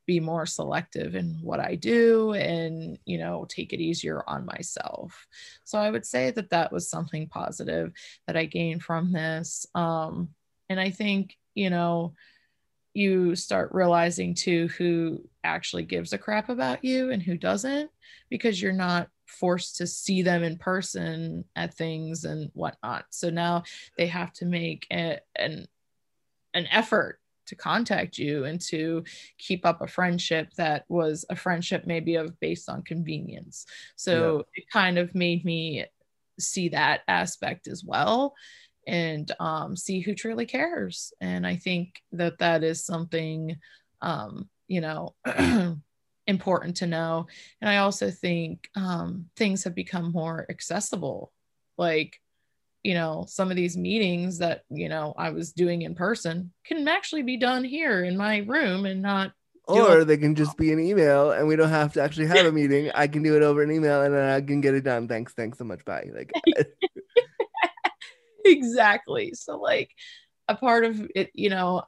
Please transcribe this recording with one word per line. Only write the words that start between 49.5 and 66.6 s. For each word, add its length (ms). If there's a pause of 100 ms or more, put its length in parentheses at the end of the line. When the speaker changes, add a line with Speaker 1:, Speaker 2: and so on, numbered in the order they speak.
Speaker 1:
have 100
become 380
more 360
accessible. 840 (440)
Like, 420 (640)
you 120
know, 340
some 220
of 60
these 200
meetings 640
that, 320
you 180
know, 280
I 140
was 220
doing 300
in 120
person 580 (120)
can 240
actually 340
be 140
done 280
here 400
in 120
my 220
room 480
and 160
not 300 (400)
do 140
Speaker 2:
Or 160
Speaker 1:
it. 20
Speaker 2:
they 120
can 180
just 220
be 160
an 60
email 520
and 160
we 80
don't 140
have 240
to 80
actually 260
have 180
a 60
meeting. 440
I 120
can 140
do 140
it 80
over 180
an 100
email 300
and 120
then 160
I 120
can 180
get 140
it 80
done. 260
Thanks. 260
Thanks 260
so 60
much. 200
Bye. 280
Like, 220 (220)
Speaker 1:
<laughs> 320 (1500)